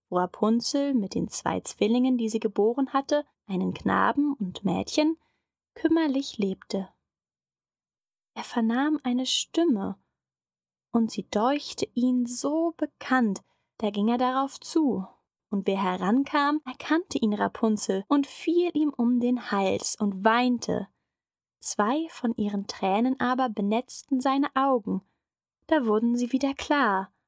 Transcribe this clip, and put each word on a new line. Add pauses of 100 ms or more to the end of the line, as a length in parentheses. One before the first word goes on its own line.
wo
Rapunzel
mit
den
zwei
Zwillingen,
die
sie
geboren
hatte, (220)
einen
Knaben
und
Mädchen, (580)
kümmerlich
lebte. (1500)
Er
vernahm
eine
Stimme, (960)
und
sie
deuchte
ihn
so
bekannt, (360)
da
ging
er
darauf
zu, (440)
und
wer
herankam,
erkannte
ihn
Rapunzel
und
fiel
ihm
um
den
Hals
und
weinte. (720)
Zwei
von
ihren
Tränen
aber
benetzten
seine
Augen, (640)
da
wurden
sie
wieder
klar, (160)